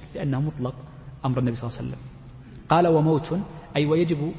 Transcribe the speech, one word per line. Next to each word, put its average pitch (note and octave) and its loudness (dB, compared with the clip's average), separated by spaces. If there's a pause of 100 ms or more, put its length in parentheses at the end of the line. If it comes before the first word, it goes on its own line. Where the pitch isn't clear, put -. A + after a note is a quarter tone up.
(160)
لأنه C3+ -2
مطلق B2+ -4 (500)
أمر B2+ 2
النبي B2 2
صلى A#2+ -6
الله - -10
عليه B2+ -6
وسلم. B2+ -10 (680)
قال: F3 6
"وموت"، D#3+ 4 (360)
أي D3 4
ويجب D#3+ 2